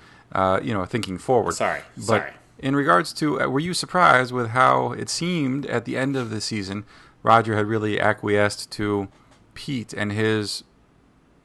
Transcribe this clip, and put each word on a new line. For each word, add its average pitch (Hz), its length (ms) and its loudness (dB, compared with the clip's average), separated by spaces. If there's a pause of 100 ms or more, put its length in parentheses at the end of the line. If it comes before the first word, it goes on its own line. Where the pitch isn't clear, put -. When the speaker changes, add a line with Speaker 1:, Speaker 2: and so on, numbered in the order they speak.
(320)
Speaker 1:
uh, 95 300 2
you 127 100 -4
know, 95 140 -4
thinking 95 320 -6
forward. 101 340 2
Speaker 2:
Sorry, 85 300 -2 (140)
Speaker 1:
But 110 80 -14
Speaker 2:
sorry. 101 280 0 (260)
Speaker 1:
in 135 160 -2
regards 156 400 2
to, 139 280 -2
uh, 131 60 0
were 131 120 0
you 170 140 -4
surprised 143 580 4
with 123 180 -2
how 127 420 4
it 113 180 -8
seemed 147 560 -4
at 117 180 -4
the 123 140 -6
end 135 180 -2
of 120 140 -4
the 110 100 -6
season, 101 460 -6 (360)
Roger 110 340 6
had 104 100 2
really 107 340 -2
acquiesced 104 720 0
to 101 360 -2 (440)
Pete 123 400 -10
and 104 200 -4
his 107 520 -2 (800)